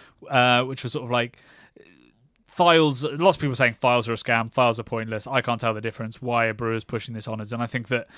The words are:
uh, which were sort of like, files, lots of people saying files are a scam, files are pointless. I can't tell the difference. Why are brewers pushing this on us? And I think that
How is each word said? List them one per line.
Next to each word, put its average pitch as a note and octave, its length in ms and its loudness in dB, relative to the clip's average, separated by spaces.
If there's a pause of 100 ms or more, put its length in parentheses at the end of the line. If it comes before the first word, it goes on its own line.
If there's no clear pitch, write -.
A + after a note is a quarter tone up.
(300)
uh, B2 340 4
which C3 200 -8
were B2 60 -6
sort B2+ 160 -8
of A#2+ 60 -6
like, B2 260 -2 (1200)
files, D#3+ 420 6
lots D3+ 340 2
of - 40 -6
people C#3 140 0
saying A#2+ 180 4
files B2 340 2
are A#2 60 -2
a A2 40 -4
scam, A2+ 360 -2
files A#2+ 260 2
are A2+ 40 -8
pointless. A2+ 420 -6
I B2+ 160 0
can't A#2 180 -2
tell A2+ 140 0
the G#2+ 80 -6
difference. A2+ 400 -8
Why A#2+ 240 0
are A2+ 80 0
brewers A2+ 300 -4
pushing A2+ 320 -8
this G#2+ 120 -10
on A2 140 -8
us? G#2 100 -10
And A#2+ 120 -6
I - 20 -4
think A#2 220 -8
that A#2+ 200 -2 (100)